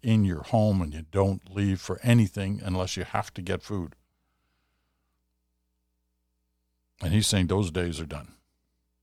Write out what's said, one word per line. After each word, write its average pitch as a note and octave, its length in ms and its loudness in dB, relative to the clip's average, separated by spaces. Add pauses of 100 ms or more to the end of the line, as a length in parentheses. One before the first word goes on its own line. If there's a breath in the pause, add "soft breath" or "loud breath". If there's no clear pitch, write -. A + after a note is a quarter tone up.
in A2 220 4
your F2 200 0
home G#2+ 380 2
and D2+ 120 -4
you D#2+ 180 -10
don't G2 420 0
leave G2 280 0
for - 200 -8
anything G#2 600 2
unless F#2 360 -4
you F2+ 60 -6
have - 320 -4
to F#2+ 80 -10
get F#2 180 -4
food." F#2+ 340 -8 (3000)
And F2 140 0
he's G#2+ 140 4
saying F#2 180 2
those F#2 240 0
days E2+ 300 -4
are E2 80 -8
done. D2 240 -14 (720)